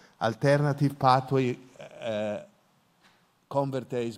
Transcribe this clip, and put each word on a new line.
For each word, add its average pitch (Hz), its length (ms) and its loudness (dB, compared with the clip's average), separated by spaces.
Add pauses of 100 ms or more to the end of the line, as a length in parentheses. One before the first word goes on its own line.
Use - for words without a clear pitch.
(220)
alternative 139 800 2
pathway, 131 580 2 (440)
uh, 107 380 -4 (1080)
convertase, 123 680 -4